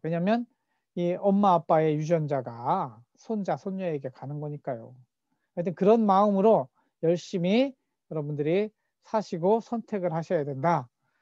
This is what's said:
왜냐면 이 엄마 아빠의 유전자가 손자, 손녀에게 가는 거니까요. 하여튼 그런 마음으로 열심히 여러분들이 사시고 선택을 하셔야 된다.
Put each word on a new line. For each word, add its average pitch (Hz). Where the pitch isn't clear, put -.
왜냐면 180
이 175
엄마 196
아빠의 156
유전자가 143
손자, 190
손녀에게 170
가는 143
거니까요. 131
하여튼 175
그런 214
마음으로 196
열심히 185
여러분들이 151
사시고 202
선택을 196
하셔야 160
된다. 143